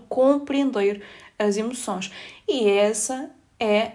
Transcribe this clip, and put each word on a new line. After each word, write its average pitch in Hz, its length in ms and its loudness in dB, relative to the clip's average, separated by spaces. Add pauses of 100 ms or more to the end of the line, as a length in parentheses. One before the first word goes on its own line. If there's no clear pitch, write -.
compreender 262 920 2 (380)
as 208 180 2
emoções. 220 540 -6 (360)
E 233 220 2
essa 214 640 0 (280)
é 220 360 0